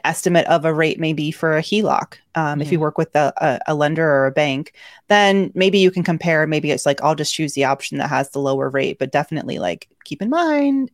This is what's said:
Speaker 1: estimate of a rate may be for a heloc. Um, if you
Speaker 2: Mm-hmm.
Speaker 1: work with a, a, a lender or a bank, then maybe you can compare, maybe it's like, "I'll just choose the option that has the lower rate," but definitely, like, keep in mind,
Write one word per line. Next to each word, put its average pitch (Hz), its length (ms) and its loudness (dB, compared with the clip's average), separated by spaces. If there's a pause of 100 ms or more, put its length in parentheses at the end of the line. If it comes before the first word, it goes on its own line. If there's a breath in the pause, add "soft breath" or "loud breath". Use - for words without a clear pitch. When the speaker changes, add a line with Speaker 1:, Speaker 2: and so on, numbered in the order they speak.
Speaker 1:
estimate 170 400 2
of 160 220 2
a 160 80 2
rate 160 260 0
may 160 140 -2
be 147 160 -2
for 160 260 0
a 160 60 0
heloc. - 580 -2 (140)
Um, 147 260 -2
if 147 100 -6
you 180 60 2
Speaker 2:
Mm-hmm. 156 60 -2
Speaker 1:
work 151 160 -2
with 160 180 -2
a, 147 220 2
a, 143 340 -2
a - 20 -2
lender 151 320 0
or 139 200 2
a 135 60 -2
bank, 147 420 -2 (340 loud breath)
then 196 460 4
maybe 190 240 2
you 185 120 6
can 185 120 0
compare, 160 440 0
maybe 151 240 -2
it's - 140 -2
like, 143 180 0
"I'll 151 120 2
just 147 180 -4
choose 151 220 -4
the 139 100 0
option 139 320 -2
that 139 140 -4
has 139 180 -2
the 143 120 -6
lower 135 280 -2
rate," 135 300 -2
but 131 120 -4
definitely, - 480 -4
like, 87 300 -6 (160)
keep - 160 -14
in 202 80 -4
mind, 285 640 0